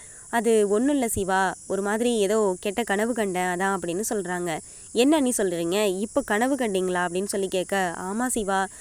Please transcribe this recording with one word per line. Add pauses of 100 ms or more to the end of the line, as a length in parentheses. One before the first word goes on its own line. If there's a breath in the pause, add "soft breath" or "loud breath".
(300 loud breath)
"அது
ஒண்ணும்
இல்ல
சிவா, (120)
ஒரு
மாதிரி
ஏதோ
கெட்ட
கனவு
கண்டேன்,
அதான்"
அப்படின்னு
சொல்றாங்க. (340 loud breath)
"என்ன
அண்ணி
சொல்றீங்க?
இப்போ
கனவு
கண்டீங்களா?"
அப்படின்னு
சொல்லி
கேட்க,
"ஆமா
சிவா, (120 loud breath)